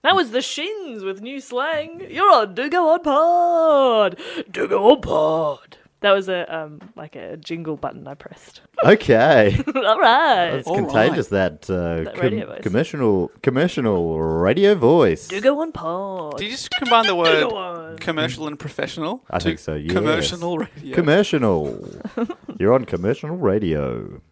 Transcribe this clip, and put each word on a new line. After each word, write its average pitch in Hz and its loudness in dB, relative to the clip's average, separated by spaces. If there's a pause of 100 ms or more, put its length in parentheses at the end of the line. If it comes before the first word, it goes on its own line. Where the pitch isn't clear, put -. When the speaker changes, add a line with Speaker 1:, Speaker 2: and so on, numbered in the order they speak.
Speaker 1:
That 339 4
was 320 2
the 247 -2
Shins 320 -10
with 190 -8
new 269 -12
slang. 311 -6
You're 392 2
on 208 4
Do 262 -4
Go 349 2
On 349 2
Pod. 302 2 (320)
Do - -4
Go 208 6
On - 4
Pod. 156 -2 (240)
That 202 4
was 190 0
a, 180 -4 (100)
um, 151 -12 (160)
like - -18
a - -14
jingle 160 -8
button - -10
I 139 -14
pressed. - -20
<laughs> - -20 (140)
Speaker 2:
Okay. 131 6 (140)
Speaker 1:
All 220 2
right. 247 4
Speaker 2:
That's 135 -6
Speaker 3:
All 175 -2
Speaker 2:
contagious, 135 0
Speaker 3:
right. 92 0
Speaker 2:
that, - -18
uh, 85 -2
Speaker 1:
That - -10
Speaker 2:
com-, - -6
Speaker 1:
radio 208 -2
voice. - -14
Speaker 2:
commercial, 110 0 (100)
commercial 113 0
radio 98 2
voice. 131 4
Speaker 1:
Do 190 -8
Go 277 2
On 330 -6
Pod. 170 -8
Speaker 3:
Do - -8
you 214 -8
just - -12
combine 247 2
the 202 2
Speaker 1:
Do - 0
Speaker 3:
word 160 4
Speaker 1:
Go - -6
On. 165 -10
Speaker 3:
commercial 156 -4
and 151 -10
professional 156 -8
Speaker 2:
I - -4
Speaker 3:
to 85 -8
Speaker 2:
think 82 -2
so, 78 -8
yes. 76 -6
Speaker 3:
commercial 170 -2
radio? 135 -10
Speaker 2:
Commercial. 110 2 (400)
Speaker 1:
<laughs> - -14
Speaker 2:
You're 190 4
on 127 2
commercial 110 -4
radio. 78 -2 (120)